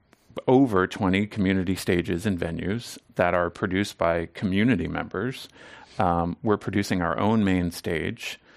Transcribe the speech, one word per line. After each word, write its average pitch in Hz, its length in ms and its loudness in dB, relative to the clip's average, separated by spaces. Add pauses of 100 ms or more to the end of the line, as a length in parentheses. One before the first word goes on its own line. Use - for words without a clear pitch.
(480)
over 120 400 6
twenty 98 400 0
community 95 480 0
stages 87 500 0
and 95 140 -2
venues 85 580 -6 (180)
that 87 200 2
are 87 160 2
produced 98 480 -2
by 85 340 0
community 98 540 0
members. 92 600 -6 (520)
Um, 87 420 0
we're 104 160 2
producing 98 460 -2
our 85 160 0
own 107 240 2
main 90 260 2
stage, 87 720 -6 (180)